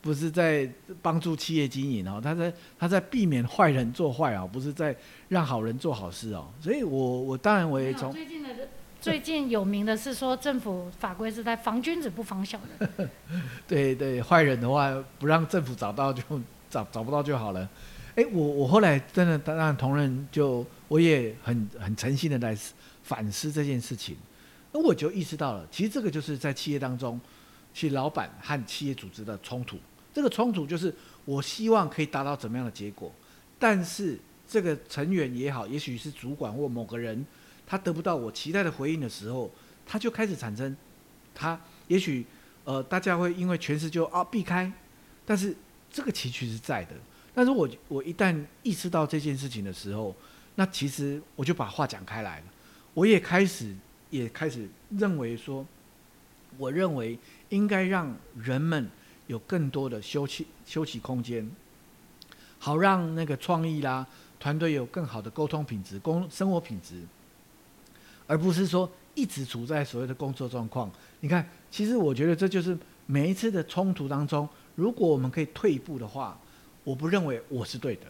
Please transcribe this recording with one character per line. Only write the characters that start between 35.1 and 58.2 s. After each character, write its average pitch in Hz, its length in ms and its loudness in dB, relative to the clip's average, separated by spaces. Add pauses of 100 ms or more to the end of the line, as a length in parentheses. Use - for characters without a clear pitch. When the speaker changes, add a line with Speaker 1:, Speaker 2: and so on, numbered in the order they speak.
Speaker 1:
员 139 240 2
也 139 160 -2
好， 123 140 -6
也 131 120 -4
许 135 200 -6
是 151 120 -10
主 139 240 -8
管 143 160 -4
或 139 160 -2
某 120 200 -4
个 117 100 -8
人， 117 260 -4 (440)
他 190 100 -4
得 185 160 0
不 160 80 -4
到 170 160 0
我 113 160 -4
期 - 180 -8
待 196 120 2
的 165 100 0
回 139 180 -2
应 160 80 -2
的 135 80 -4
时 104 240 -8
候， 123 200 -6 (360)
他 214 120 -4
就 226 120 0
开 226 160 -2
始 190 80 -2
产 113 220 -6
生， 135 180 -4 (600)
他 160 260 -4 (280)
也 180 100 6
许， 139 260 0 (400)
呃， 135 180 -2
大 185 160 0
家 180 180 2
会 175 180 2
因 180 140 0
为 175 100 2
权 151 200 0
势 160 120 -2
就， 165 160 2
啊， 180 180 2
避 214 180 0
开， 185 300 0 (540)
但 214 100 4
是 190 180 0 (360)
这 285 120 -6
个 269 80 -2
情 123 220 -4
绪 123 140 -6
是 113 100 -4
在 113 280 -4
的。 - 80 -14 (420)
但 247 100 6
是 254 60 4
我， 185 180 2 (200)
我 139 140 -4
一 165 100 -6
旦 175 260 2 (240)
意 226 100 0
识 - 160 -4
到 165 180 2
这 151 140 0
件 143 160 -2
事 139 120 -6
情 113 140 -6
的 98 80 -4
时 98 240 -8
候， 104 200 -4 (400)
那 190 120 2
其 143 220 -2
实 143 320 -4 (160)
我 139 80 -2
就 165 80 2
把 135 140 0
话 135 200 -2
讲 101 200 -8
开 110 160 -8
来 87 180 -8
了。 80 40 -20 (480)
我 175 140 4
也 214 120 8
开 180 280 4
始， 110 280 -6 (360)
也 123 180 -2
开 156 220 -4
始 117 180 -8 (220)
认 196 260 2
为 117 180 -2
说， 135 320 -8 (920)
我 135 120 -4
认 170 240 2
为 117 240 -4 (300)
应 202 180 4
该 190 180 4
让 180 300 0 (220)